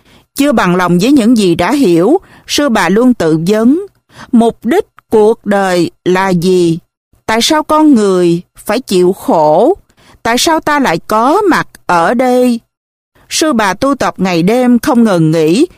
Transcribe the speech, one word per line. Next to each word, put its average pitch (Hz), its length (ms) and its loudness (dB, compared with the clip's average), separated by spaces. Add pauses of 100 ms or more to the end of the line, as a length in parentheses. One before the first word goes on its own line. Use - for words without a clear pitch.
(360)
Chưa 285 160 0
bằng 196 240 0
lòng 175 240 0
với 240 120 2
những 247 260 2
gì 180 180 0
đã 180 160 -2
hiểu, 240 480 0 (280)
sư 294 220 -2
bà 202 200 0
luôn 240 240 2
tự 160 340 -2
vấn, 240 380 0 (460)
mục 226 340 0
đích 330 200 -2 (240)
cuộc 220 360 0
đời 190 460 -2 (140)
là 185 240 0
gì? 175 500 0 (460)
Tại 226 160 -2
sao 302 220 0
con 311 300 2
người 180 480 0 (160)
phải 214 220 -4
chịu 180 340 0
khổ? 185 640 0 (460)
Tại 233 140 -2
sao 320 220 0
ta 294 200 -2
lại 175 280 -2
có 262 340 0
mặt 269 260 -2 (180)
ở 175 280 0
đây? 247 460 0 (680)
Sư 311 240 -2
bà 208 200 0
tu 269 220 -2
tập 196 220 -4
ngày 175 260 -2
đêm, 247 360 2
không 233 240 0
ngừng 170 280 0
nghỉ, 170 360 0 (100)